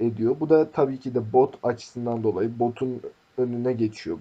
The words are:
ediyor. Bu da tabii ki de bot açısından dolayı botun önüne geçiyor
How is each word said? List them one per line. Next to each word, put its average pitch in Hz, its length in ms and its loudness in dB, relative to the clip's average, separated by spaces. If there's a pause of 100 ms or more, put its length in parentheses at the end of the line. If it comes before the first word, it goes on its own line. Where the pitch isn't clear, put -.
ediyor. 113 400 0
Bu 156 80 -2
da 156 220 6
tabii 135 280 0
ki 123 160 -10
de 110 180 -2
bot 131 300 4
açısından 117 600 -4
dolayı 110 360 0
botun 120 420 -2 (380)
önüne 120 340 -2
geçiyor 107 480 -4